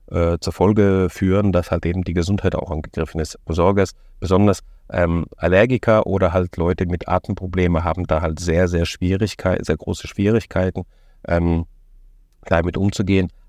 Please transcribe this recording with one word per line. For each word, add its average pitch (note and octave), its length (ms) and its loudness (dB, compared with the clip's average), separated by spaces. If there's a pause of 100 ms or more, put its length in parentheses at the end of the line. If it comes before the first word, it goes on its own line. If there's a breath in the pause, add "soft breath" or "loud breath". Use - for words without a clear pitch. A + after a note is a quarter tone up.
äh, E2+ 320 0
zur - 140 -6
Folge G2 560 4
führen, G2 420 2
dass F2+ 200 0
halt F2 140 -2
eben F2 180 -2
die E2+ 100 -6
Gesundheit F#2 420 0
auch - 160 -6
angegriffen D#2+ 480 -6
ist. - 260 -6
Besonders, F#2 460 2 (280)
besonders, G2 420 2 (280)
ähm, E2+ 360 0 (100)
Allergiker A2 720 2
oder F#2+ 240 0
halt F#2 240 -2
Leute F2 300 0
mit F2 240 -6
Atemprobleme F2+ 760 -2
haben E2+ 240 -4
da D#2 140 0
halt E2 180 -4
sehr, F2 300 0
sehr E2+ 160 0
Schwierigkei-, F#2 760 -2
sehr D#2+ 140 -2
große - 320 -8
Schwierigkeiten, F#2+ 760 -2 (440)
ähm, E2+ 380 0 (800)
damit E2+ 320 0
umzugehen. F#2+ 500 0 (220)